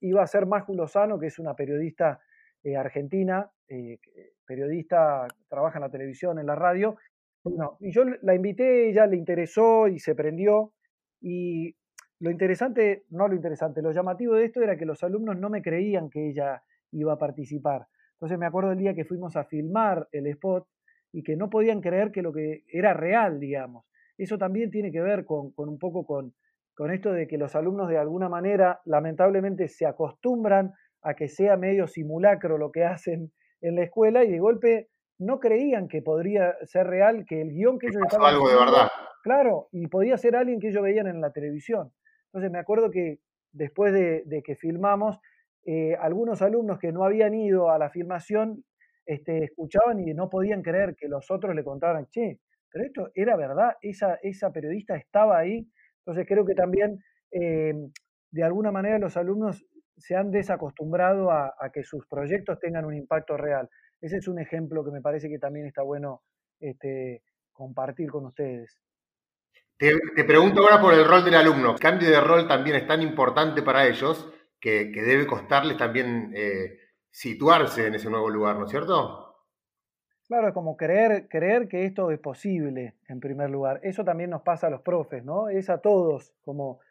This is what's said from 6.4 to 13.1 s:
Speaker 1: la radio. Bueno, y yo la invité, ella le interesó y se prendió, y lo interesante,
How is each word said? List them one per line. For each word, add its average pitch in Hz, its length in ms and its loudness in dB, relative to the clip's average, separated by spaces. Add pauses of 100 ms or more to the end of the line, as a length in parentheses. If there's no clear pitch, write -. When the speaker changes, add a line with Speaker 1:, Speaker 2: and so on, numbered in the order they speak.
Speaker 1:
la 147 100 -2
radio. 185 400 0 (480)
Bueno, 165 360 -6
y 196 120 -8
yo 247 120 6 (180)
la 190 120 4
invité, 226 540 2
ella 214 180 6
le 190 100 2
interesó 208 720 4
y 180 100 -2
se 156 160 -2
prendió, 196 580 0 (480)
y 175 560 -6 (440)
lo 165 100 -4
interesante, 196 800 0